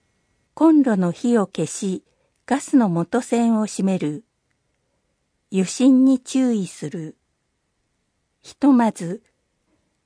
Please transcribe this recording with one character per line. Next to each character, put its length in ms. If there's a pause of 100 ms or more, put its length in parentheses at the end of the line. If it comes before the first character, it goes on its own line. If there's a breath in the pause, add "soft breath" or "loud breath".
(540)
コ 180
ン 120
ロ 140
の 140
火 280
を 80
消 200
し、 360 (420)
ガ 140
ス 180
の 120
元 320
栓 380
を 60
閉 180
め 140
る。 260 (1300)
余 160
震 380
に 140
注 340
意 120
す 240
る。 280 (1200)
ひ 160
と 140
ま 200
ず、 320 (840)